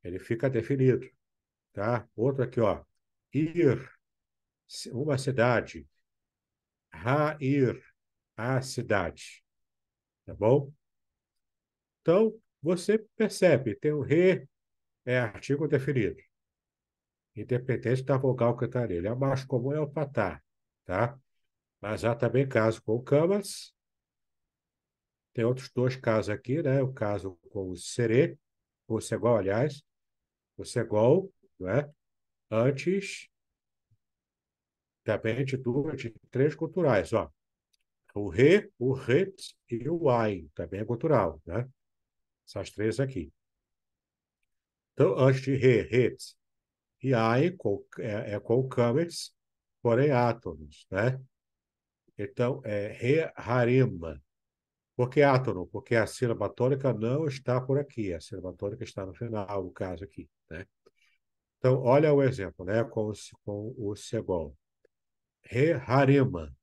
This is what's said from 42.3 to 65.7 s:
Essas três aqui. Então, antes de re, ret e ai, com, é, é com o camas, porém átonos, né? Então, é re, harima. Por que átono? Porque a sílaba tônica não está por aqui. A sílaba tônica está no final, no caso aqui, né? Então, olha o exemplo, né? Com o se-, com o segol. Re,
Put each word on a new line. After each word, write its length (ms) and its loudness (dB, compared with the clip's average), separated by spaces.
Essas 240 -10
três 300 -4
aqui. 320 -4
Então, 260 2
antes 240 4
de 140 0
re, 260 6
ret 540 0
e 100 0
ai, 380 4
com, 340 -4
é, 360 -6
é 60 -6
com 140 0
o 140 0
camas, 680 -2
porém 300 4
átonos, 800 -2
né? 300 0
Então, 480 -4
é 280 -6
re, 420 0
harima. 880 0
Por 140 -2
que 120 4
átono? 440 2
Porque 300 -4
a 100 4
sílaba 420 -4
tônica 460 -2
não 320 -2
está 340 -4
por 180 -2
aqui. 360 -6
A 60 -10
sílaba 340 -12
tônica 300 -8
está 200 -10
no 80 -14
final, 520 -6
no 80 -12
caso 320 -8
aqui, 260 -18
né? 160 -14
Então, 240 4
olha 320 6
o 80 6
exemplo, 420 -2
né? 200 0
Com 220 -4
o 80 -6
se-, 200 -18
com 320 -10
o 200 -8
segol. 600 -6
Re, 300 2